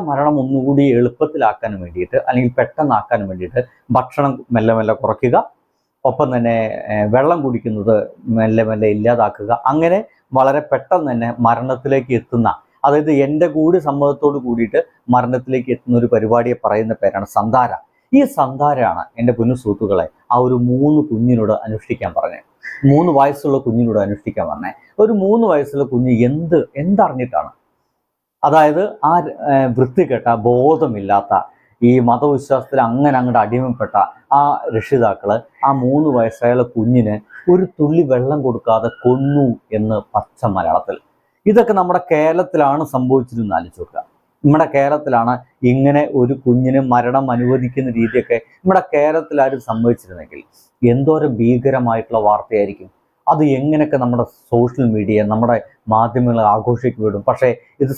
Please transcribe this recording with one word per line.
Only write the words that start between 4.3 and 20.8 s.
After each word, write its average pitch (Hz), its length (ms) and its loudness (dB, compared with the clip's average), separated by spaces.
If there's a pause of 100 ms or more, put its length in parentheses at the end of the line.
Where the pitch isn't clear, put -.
മെല്ലെ 113 220 2
മെല്ലെ 107 220 0
കുറയ്ക്കുക, 120 360 0 (680)
ഒപ്പം 131 300 0
തന്നെ, 117 180 0 (380)
ഏ, 107 40 -2 (180)
വെള്ളം 156 320 2
കുടിക്കുന്നത് 110 500 -2 (420)
മെല്ലെ 110 320 2
മെല്ലെ 107 260 0
ഇല്ലാതാക്കുക. 107 560 0 (200)
അങ്ങനെ 170 280 2 (340)
വളരെ 135 280 2 (100)
പെട്ടെന്ന് 151 400 -2
തന്നെ 117 180 -4 (180)
മരണത്തിലേക്ക് 127 720 -2
എത്തുന്ന, 117 280 -2 (380)
അതായത് 151 260 2 (140)
എൻ്റെ 156 220 0
കൂടി 160 400 0
സമ്മതത്തോട് 143 580 0
കൂടിയിട്ട് 117 360 -2 (280)
മരണത്തിലേക്ക് 127 680 0
എത്തുന്ന 120 260 0
ഒരു 117 120 2
പരിപാടിയെ 117 520 2
പറയുന്ന 110 360 -2
പേരാണ് 98 360 -2
സന്ധാര. 113 340 0 (420)
ഈ 285 80 6 (160)
സന്ധാരയാണ് 131 680 -2 (140)
എൻ്റെ 120 200 2
പൊന്നു 117 180 0
സുഹൃത്തുക്കളെ 98 520 -2 (240)
ആ 120 140 2
ഒരു 123 120 0 (120)
മൂന്ന് 147 400 2